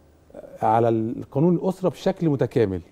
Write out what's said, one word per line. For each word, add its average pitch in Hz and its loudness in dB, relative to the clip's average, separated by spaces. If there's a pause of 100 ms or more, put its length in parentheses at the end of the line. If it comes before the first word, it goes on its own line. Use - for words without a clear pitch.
(600)
على 117 4
القانون 113 0
الأسرة 180 -2
بشكل 175 -2
متكامل، 117 0 (100)